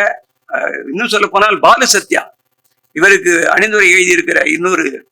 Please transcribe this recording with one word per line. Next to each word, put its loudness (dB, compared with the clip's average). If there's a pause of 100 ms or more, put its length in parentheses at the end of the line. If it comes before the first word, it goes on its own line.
(480)
அஹ், -6
இன்னும் -6
சொல்ல 0
போனால் 0
பாலு 4
சத்யா, -2 (720)
இவருக்கு 2 (160)
அணிந்துரை 2
எழுதியிருக்கிற 0
இன்னொரு, -2 (260)